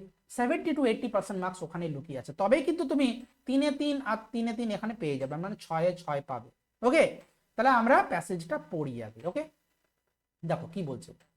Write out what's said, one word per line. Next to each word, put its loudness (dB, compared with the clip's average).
seventy 0
to 2
eighty -2
percent 0
মার্কস -6
ওখানে -6
লুকিয়ে -8
আছে, -14
তবেই 4
কিন্তু 0
তুমি 4
তিনে 4
তিন 0
আর 0
তিনে 0
তিন -2
এখানে -4
পেয়ে 0
যাবে, -4
মানে -6
ছয়ে 2
ছয় -2
পাবে, -8
ওকে? 8
তাহলে 4
আমরা 6
প্যাসেজটা -4
পড়ি -4
আগে, -18
ওকে? -2
দেখো -2
কি -4
বলছে -10